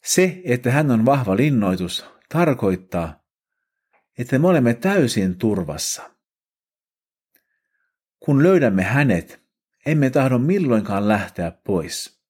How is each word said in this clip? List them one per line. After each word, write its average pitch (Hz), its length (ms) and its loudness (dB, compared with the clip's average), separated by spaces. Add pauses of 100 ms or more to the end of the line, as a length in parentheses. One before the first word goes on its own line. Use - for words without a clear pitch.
Se, - 400 0
että 123 260 -2
hän 143 200 2
on 113 140 2
vahva 123 320 2
linnoitus, 101 680 0 (240)
tarkoittaa, 95 960 -2 (920)
että 127 200 -2
me 165 100 4
olemme 127 260 2
täysin 117 640 0
turvassa. 90 720 -4 (2000)
Kun 143 220 2
löydämme 139 400 4
hänet, 110 600 0 (440)
emme 143 240 2
tahdo 131 280 2
milloinkaan 117 680 0
lähteä 98 420 -2
pois. - 800 -8